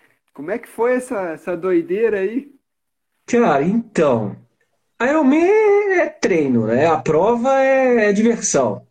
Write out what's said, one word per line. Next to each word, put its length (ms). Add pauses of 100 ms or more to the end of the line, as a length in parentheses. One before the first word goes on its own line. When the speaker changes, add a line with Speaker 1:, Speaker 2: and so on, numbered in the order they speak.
(340)
Speaker 1:
Como 160
é 80
que 100
foi 280
essa, 240 (120)
essa 240
doideira 640
aí? 320 (760)
Speaker 2:
Cara, 360
então, 760 (640)
Ironman 420
é, 640
é 40
treino, 560
né? 200
A 120
prova 640
é, 480
é 20
diversão. 800